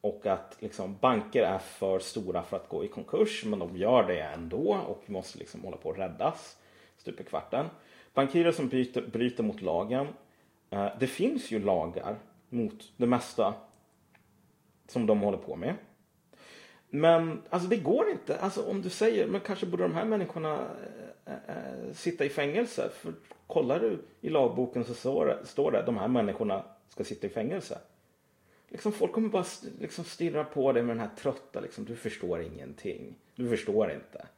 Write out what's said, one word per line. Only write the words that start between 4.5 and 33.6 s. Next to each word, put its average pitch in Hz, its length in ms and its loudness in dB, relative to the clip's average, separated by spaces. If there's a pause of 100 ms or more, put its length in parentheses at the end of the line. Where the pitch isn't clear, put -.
och - 220 -10
måste, 92 300 -8
liksom, - 240 -14
hålla 92 140 -10
på 80 140 -6
att 80 60 -6
räddas 95 600 -4 (400)
stup - 220 -12
i - 40 -12
kvarten. 123 420 -2 (480)
Bankirer 165 380 4
som 156 160 0
bryter, 127 340 0
bryter 120 420 0
mot 104 180 -2
lagen. 104 460 0 (640)
Eh, 101 180 0 (120)
det 127 80 2
finns 247 440 0
ju 110 80 0
lagar 95 600 0 (300)
mot 113 480 -4
det 120 100 4
mesta 120 460 2 (1300)
som 117 180 0
de 107 160 6
håller 101 160 2
på - 180 -8
med. 110 200 -2 (1120)
Men, 165 600 6
alltså, 175 180 0
det 220 100 4
går 220 320 4
inte. - 300 -4
Alltså, - 260 -2
om 196 160 -2
du 180 80 -4
säger, 214 380 2
"Men 190 140 -2
kanske 196 240 -4
borde 180 180 0
de 175 100 2
här 170 120 0
människorna, 160 640 -2 (580)
eh, - 80 -8
eh, 65 600 -8
sitta 165 320 0
i 143 40 0
fängelse." 156 640 0
För - 200 -10 (340)
kollar 127 320 2
du 110 200 2 (220)
i - 80 -4
lagboken 123 560 4
så 123 80 -8
står 139 320 2
det, - 200 2
står - 260 2
det, 107 140 4
"De 120 120 2
här 98 100 0
människorna 104 560 2 (260)
ska - 140 -6
sitta 104 240 -6
i - 20 -2
fängelse." 131 480 -4 (920)
Liksom, - 220 -2
folk 185 200 0
kommer 220 180 2
bara 196 120 2
st-, - 260 -8 (120)
liksom, - 240 -8
stirra 151 400 -2
på 135 280 2
dig 120 120 4
med 117 120 0
den 117 120 -4
här - 100 -10
trötta, - 420 -4
liksom, - 260 -8
"Du 117 100 -8
förstår 87 460 -4
ingenting. 82 760 -10 (200)
Du 123 140 -2
förstår 104 420 2